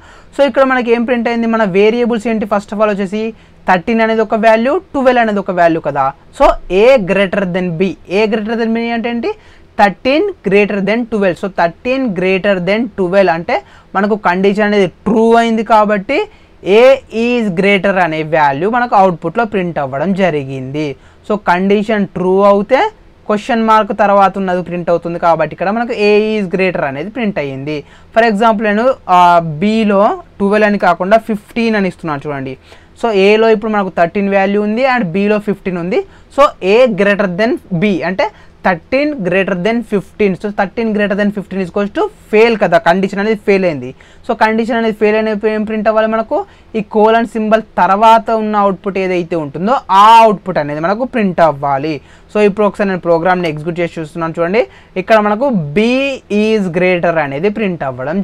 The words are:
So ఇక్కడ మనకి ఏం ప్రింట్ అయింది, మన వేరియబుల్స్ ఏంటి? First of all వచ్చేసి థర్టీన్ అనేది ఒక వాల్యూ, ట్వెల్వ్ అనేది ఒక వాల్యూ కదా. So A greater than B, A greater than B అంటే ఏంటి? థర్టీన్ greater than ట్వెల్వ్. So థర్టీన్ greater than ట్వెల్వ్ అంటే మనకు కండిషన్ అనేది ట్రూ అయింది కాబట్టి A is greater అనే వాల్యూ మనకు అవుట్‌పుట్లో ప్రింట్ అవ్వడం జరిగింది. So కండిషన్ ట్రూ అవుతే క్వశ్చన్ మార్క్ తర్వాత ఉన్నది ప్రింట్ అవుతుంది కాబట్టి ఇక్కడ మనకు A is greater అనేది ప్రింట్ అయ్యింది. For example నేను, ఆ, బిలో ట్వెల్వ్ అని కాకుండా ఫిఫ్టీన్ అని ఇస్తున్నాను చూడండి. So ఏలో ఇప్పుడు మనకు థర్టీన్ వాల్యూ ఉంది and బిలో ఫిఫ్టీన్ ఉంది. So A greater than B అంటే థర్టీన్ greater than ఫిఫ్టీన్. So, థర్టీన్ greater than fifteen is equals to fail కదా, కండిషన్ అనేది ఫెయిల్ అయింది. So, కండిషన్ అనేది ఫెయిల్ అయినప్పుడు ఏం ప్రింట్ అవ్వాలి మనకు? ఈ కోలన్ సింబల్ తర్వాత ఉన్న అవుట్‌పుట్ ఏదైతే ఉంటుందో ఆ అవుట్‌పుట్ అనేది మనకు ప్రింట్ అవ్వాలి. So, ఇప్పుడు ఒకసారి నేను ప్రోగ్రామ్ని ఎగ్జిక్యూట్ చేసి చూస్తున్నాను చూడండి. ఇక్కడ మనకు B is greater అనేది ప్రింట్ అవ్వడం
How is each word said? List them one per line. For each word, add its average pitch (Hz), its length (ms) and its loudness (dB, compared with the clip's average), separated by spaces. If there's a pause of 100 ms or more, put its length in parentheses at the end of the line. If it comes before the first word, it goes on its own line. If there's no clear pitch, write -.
(360)
So 277 140 0
ఇక్కడ 269 220 2
మనకి 240 260 0
ఏం 233 100 -2
ప్రింట్ 240 240 0
అయింది, 233 240 -2
మన 220 100 2 (120)
వేరియబుల్స్ 233 560 0
ఏంటి? 220 200 -4
First 202 220 -4
of 214 80 0
all 214 100 0
వచ్చేసి 202 280 -4 (480)
థర్టీన్ 226 360 2
అనేది 220 220 0
ఒక 220 180 -2
వాల్యూ, 226 300 2 (180)
ట్వెల్వ్ 247 300 2
అనేది 208 220 -2
ఒక 185 160 -4
వాల్యూ 165 280 2
కదా. 139 160 -2 (340)
So - 60 6 (380)
A 240 40 6 (240)
greater 190 320 0 (120)
than 185 120 -2 (140)
B, 190 80 0 (300)
A 220 40 2 (120)
greater 220 260 -4
than 226 160 -2
B 233 80 -4 (120)
అంటే 226 180 -4
ఏంటి? 285 160 -4 (500)
థర్టీన్ 269 480 0 (180)
greater 202 320 2 (120)
than 233 100 0 (140)
ట్వెల్వ్. 196 280 -2
So 196 60 -6 (120)
థర్టీన్ 247 460 -2 (140)
greater 190 340 0 (140)
than 214 120 0 (200)
ట్వెల్వ్ 180 360 2
అంటే 202 200 -4 (400)
మనకు 202 200 0 (120)
కండిషన్ 202 420 0
అనేది 202 180 2 (200)
ట్రూ 220 180 2 (140)
అయింది 226 240 0 (100)
కాబట్టి 214 440 0 (640)
A - 20 6 (440)
is 240 180 0 (140)
greater 196 340 2 (100)
అనే 156 160 -2 (140)
వాల్యూ 147 420 2
మనకు 247 240 -2
అవుట్‌పుట్లో 185 440 0 (100)
ప్రింట్ 175 280 -4
అవ్వడం 139 280 -4 (100)
జరిగింది. 143 640 -4 (420)
So 214 60 -2 (160)
కండిషన్ 202 560 0 (120)
ట్రూ 180 180 0 (160)
అవుతే 208 280 2 (480)
క్వశ్చన్ 226 420 -2
మార్క్ 214 220 2 (120)
తర్వాత 196 380 4
ఉన్నది 180 280 -2
ప్రింట్ 175 240 -6
అవుతుంది 170 320 -4
కాబట్టి 160 300 0
ఇక్కడ 180 220 -4
మనకు 240 160 -4 (160)
A 208 40 4 (220)
is 208 100 -2 (100)
greater 180 360 0
అనేది 151 260 -8
ప్రింట్ 208 260 -2
అయ్యింది. 139 320 -8 (400)
For 226 140 4
example 220 400 0
నేను, 214 160 0 (320)
ఆ, - 20 6 (440)
బిలో 208 380 2 (380)
ట్వెల్వ్ 208 300 2
అని 202 180 -2
కాకుండా 185 320 2 (100)
ఫిఫ్టీన్ 220 500 -2
అని 185 140 -2
ఇస్తున్నాను 147 340 -8
చూడండి. 135 260 -8 (480)
So 233 80 0 (180)
ఏలో 220 280 4
ఇప్పుడు 214 200 -4
మనకు 190 240 -2
థర్టీన్ 196 380 0
వాల్యూ 202 320 0
ఉంది 233 240 -2
and 233 120 0 (120)
బిలో 208 220 0 (100)
ఫిఫ్టీన్ 190 340 -6
ఉంది. 208 180 -2 (360)
So 277 80 6 (300)
A 240 40 4 (220)
greater 202 280 0 (120)
than 240 120 0 (300)
B 208 100 0 (160)
అంటే 190 180 -2 (380)
థర్టీన్ 262 460 -2 (160)
greater 185 380 -2
than 226 120 -2 (140)
ఫిఫ్టీన్. 196 500 -2
So, 208 80 -6 (100)
థర్టీన్ 220 380 -4
greater 202 240 -2
than 202 160 0
fifteen 190 260 -8
is 170 80 -6
equals 202 260 -4
to 392 60 0 (280)
fail 226 220 4 (100)
కదా, 170 140 2 (120)
కండిషన్ 190 340 0
అనేది 220 240 -2
ఫెయిల్ 190 220 2
అయింది. 131 200 -8 (360)
So, 240 60 -6 (120)
కండిషన్ 226 360 0
అనేది 226 220 -2
ఫెయిల్ 214 180 2
అయినప్పుడు 220 360 -2
ఏం 214 140 -4
ప్రింట్ 220 220 -2
అవ్వాలి 220 240 0
మనకు? 226 220 -2 (420)
ఈ - 20 -4 (140)
కోలన్ 220 380 4
సింబల్ 220 300 0 (180)
తర్వాత 220 460 4 (160)
ఉన్న 214 120 -2 (100)
అవుట్‌పుట్ 196 400 -4
ఏదైతే 175 380 -2
ఉంటుందో 165 300 -4 (300)
ఆ - 20 8 (200)
అవుట్‌పుట్ 185 380 0
అనేది 147 240 -6
మనకు 214 160 -2 (120)
ప్రింట్ 190 340 0
అవ్వాలి. 143 460 -4 (360)
So, 208 80 -2 (100)
ఇప్పుడు 208 180 0
ఒకసారి 196 240 -2
నేను 180 160 -6
ప్రోగ్రామ్ని 175 440 0
ఎగ్జిక్యూట్ 156 300 -8
చేసి 170 180 -4
చూస్తున్నాను 160 380 -8
చూడండి. 175 240 0 (400)
ఇక్కడ 220 160 2 (100)
మనకు 214 200 0 (280)
B 208 40 2 (640)
is 214 220 0 (140)
greater 175 360 0 (120)
అనేది 147 320 -4
ప్రింట్ 185 320 -4
అవ్వడం 131 340 -6